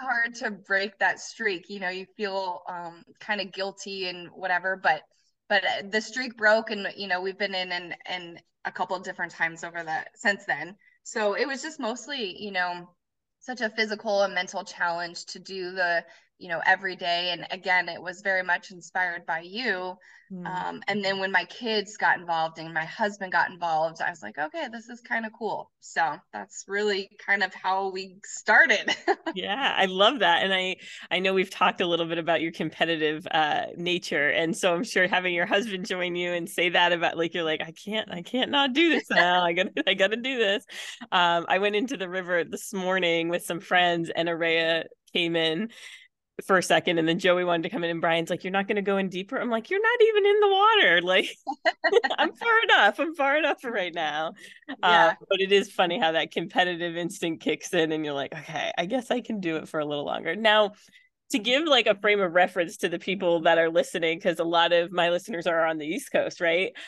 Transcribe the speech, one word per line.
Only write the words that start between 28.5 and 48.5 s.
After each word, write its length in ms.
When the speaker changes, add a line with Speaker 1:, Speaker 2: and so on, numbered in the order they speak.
Speaker 1:
<laughs> 0
Speaker 2:
Yeah, 400
I 100
love 340
that. 240
And 100
I, 220
I 80
know 160
we've 160
talked 300
a 80
little 180
bit 120
about 220
your 120
competitive, 800
uh, 340
nature. 540
And 260
so 160
I'm 120
sure 240
having 260
your 120
husband 400
join 280
you 180
and 160
say 200
that 240
about, 260
like, 160
you're 80
like, 180
"I 120
can't, 400
I 100
can't 300
not 220
do 160
this 200
now. 340
I 80
gotta, 200
I 60
gotta 220
do 220
this." 260
Um, 380
I 100
went 160
into 220
the 120
river 360
this 280
morning 560
with 160
some 140
friends 500
and 200
Araya 560
came 220
in 360
for 120
a 60
second, 340
and 100
then 120
Joey 240
wanted 200
to 60
come 140
in, 60
and 100
Brian's 300
like, 140
"You're 80